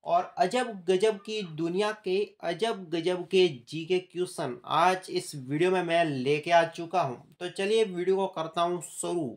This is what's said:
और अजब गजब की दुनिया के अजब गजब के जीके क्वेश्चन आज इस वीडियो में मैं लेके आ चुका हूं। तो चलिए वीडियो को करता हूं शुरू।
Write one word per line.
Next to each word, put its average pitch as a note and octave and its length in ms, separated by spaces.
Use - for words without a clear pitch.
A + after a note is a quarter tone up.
और F3 320
अजब A#3 340
गजब G3 320
की G#3+ 200
दुनिया F3+ 360
के F#3+ 160
अजब F#3 460
गजब E3+ 380
के F#3 200
जीके E3 320
क्वेश्चन E3 560
आज F#3 340
इस F3 260
वीडियो D3+ 340
में F3+ 120
मैं E3+ 220
लेके D3 460
आ E3+ 200
चुका E3+ 300
हूं। B2+ 140
तो F3+ 180
चलिए G#3+ 340
वीडियो F3+ 320
को F#3+ 160
करता D#3+ 280
हूं F3 180
शुरू। E3+ 460